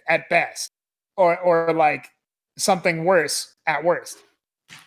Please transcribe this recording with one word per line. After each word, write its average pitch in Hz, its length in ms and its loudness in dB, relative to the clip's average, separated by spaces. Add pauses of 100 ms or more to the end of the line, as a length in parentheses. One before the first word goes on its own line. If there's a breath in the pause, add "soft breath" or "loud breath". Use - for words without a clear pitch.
at 160 220 -2
best, - 400 -2 (480)
or, 175 220 2
or, 165 340 2
like, 151 340 0 (480)
something 170 480 -2
worse 165 520 0 (100)
at 151 180 -2
worst. 165 360 -2 (680)